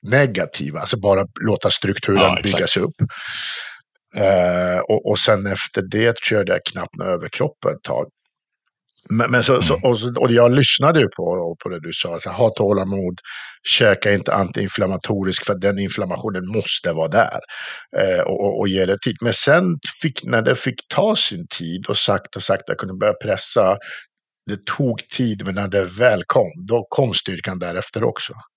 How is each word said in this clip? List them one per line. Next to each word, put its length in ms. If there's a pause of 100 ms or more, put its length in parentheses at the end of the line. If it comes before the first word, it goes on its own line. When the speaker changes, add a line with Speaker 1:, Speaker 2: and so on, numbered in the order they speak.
(100)
Speaker 1:
negativa. 680
Alltså 200
bara 240 (220)
låta 240
strukturen 520
Speaker 2:
Ja, 160
exakt. 180
Speaker 1:
byggas 200
upp. 180 (1200)
Eh, 600
och, 320
och 80
sen 280
efter 440
det 340
körde 280
jag 80 (120)
knappt 260
med 80
överkropp 580
ett 180
tag. 240 (1040)
Men, 200
men 120
så, 200
så, 140
Speaker 2:
Mm. 140
Speaker 1:
och 80
så, 220
och 120
jag 200
lyssnade 480
ju 60 (100)
på, 460
på 60
det 120
du 120
sa, 260
så 120
här, 60
ha 140
tålamod, 680 (500)
käka 440
inte 220
antiinflammatoriskt 1120
för 80
den 240
inflammationen 720
måste 440
vara 160
där, 300 (580)
eh, 240
och, 260
och, 140
och 80
ge 180
det 120
tid. 220
Men 120
sen 320 (380)
fick, 220
när 180
det 120
fick 260 (140)
ta 220
sin 300 (120)
tid 300
och 80
sakta, 440
sakta 340
kunde 200
börja 180
pressa, 640 (760)
det 140 (120)
tog 320
tid, 360
men 100
när 140
det 160
väl 420
kom, 240 (180)
då 200
kom 260
styrkan 440
därefter 460
också. 280 (240)